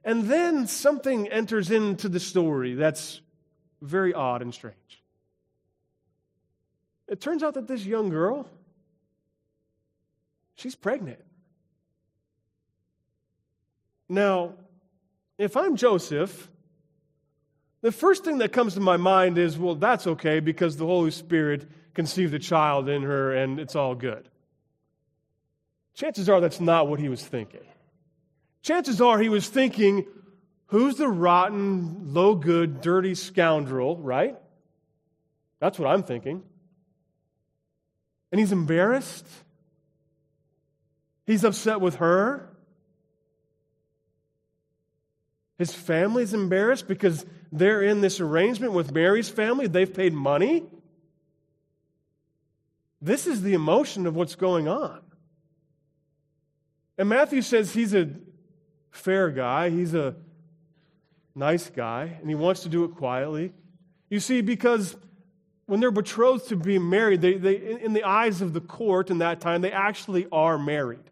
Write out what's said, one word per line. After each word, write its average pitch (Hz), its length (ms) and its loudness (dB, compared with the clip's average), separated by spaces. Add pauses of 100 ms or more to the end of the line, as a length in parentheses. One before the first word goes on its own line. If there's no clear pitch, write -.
And 226 200 -2
then 302 440 0
something 269 600 -2
enters 214 440 -2
into 208 380 0
the 175 100 -2
story 143 560 -2
that's 151 460 -2 (600)
very 180 320 -2
odd 127 280 -2
and 120 120 -10
strange. 110 220 -18 (2250)
It 202 140 -8
turns 311 220 -4
out 294 100 -2
that 254 140 -8
this 240 180 -8
young 214 240 -2
girl, 190 400 -2 (2000)
she's 254 200 -14
pregnant. 196 440 -6 (3000)
Now, 185 460 0 (840)
if 202 200 -2
I'm 330 180 0
Joseph, 185 760 -2 (1300)
the 226 100 2
first 381 320 2
thing 302 160 -2
that 220 140 -2
comes 226 220 0
to 196 40 -4
my 185 180 4
mind 185 400 4
is, 165 200 0
"Well, 175 180 -2
that's 208 320 0
okay 156 320 0
because 160 380 -2
the 160 80 -6
Holy 170 260 2
Spirit 151 560 -2 (260)
conceived 165 400 -2
a 147 60 -4
child 147 500 2
in 143 140 -2
her 135 300 -2
and 135 260 -2
it's 147 160 -12
all 131 200 -2
good." 120 340 -10 (1600)
Chances 208 360 -4
are 190 100 6
that's 170 200 0
not 165 280 4
what 147 120 -4
he 147 100 -4
was 123 140 -8
thinking. - 420 -12 (960)
Chances 262 400 0
are 233 180 6
he 220 100 2
was 208 200 0
thinking, 202 560 2 (640)
"Who's 240 280 2
the 285 120 0
rotten, 180 1040 0
no 190 220 6
good, 165 460 0
dirty 185 340 0
scoundrel," 156 800 0
right? 156 400 -2 (1200)
That's 185 200 -2
what 143 80 -2
I'm 180 160 2
thinking. 135 400 -8 (1900)
And 185 80 2
he's 202 120 2
embarrassed. 185 760 0 (2000)
He's 214 180 0
upset 214 380 0
with 180 140 0
her. 196 540 2 (3000)
His 175 160 -4
family's 202 600 -2
embarrassed 208 540 0
because 185 380 0 (260)
they're 196 300 2
in 208 200 2
this 190 180 0
arrangement 196 540 0
with 160 180 -2
Mary's 190 380 4
family. 233 380 0
They've 185 260 2
paid 185 180 2
money. 156 540 2 (2250)
This 214 240 -2
is 254 160 -2
the 196 120 0
emotion 180 520 2
of 165 100 -2
what's 170 200 -4
going 175 320 0
on. 220 320 -4 (2000)
And 196 100 0
Matthew 269 340 2
says 214 320 0
he's 214 200 0
a 170 160 2 (840)
fair 190 380 0
guy. 131 400 0
He's 170 240 -2
a 143 220 -2 (1200)
nice 156 340 -2
guy, 127 500 -8
and 160 80 -12
he 151 80 -4
wants 180 280 0
to 170 60 -10
do 170 140 0
it 170 120 -6
quietly. 147 580 -6 (560)
You 208 100 -2
see, 247 220 0
because 226 560 0 (720)
when 202 120 0
they're 247 120 2
betrothed 226 580 0
to 208 80 -2
be 185 220 0
married, 185 420 2
they, 180 140 4
they, 196 200 0
in, 220 220 -8
in 220 160 -4
the 214 100 0
eyes 202 380 0
of 175 100 -4
the 165 100 -4
court 190 480 0
in 175 100 0
that 170 200 0
time, 170 220 0
they 190 100 -2
actually 196 640 -2
are 156 240 2
married. 143 420 -4 (120)